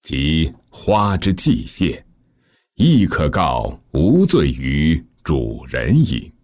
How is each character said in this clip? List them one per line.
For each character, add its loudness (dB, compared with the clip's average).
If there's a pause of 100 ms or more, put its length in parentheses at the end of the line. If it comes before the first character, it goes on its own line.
即 -2 (160)
花 0
之 -2
季 0
谢， -6 (720)
亦 4
可 0
告 -2 (120)
无 4
罪 2
于 0 (220)
主 -4
人 0
矣。 0 (120)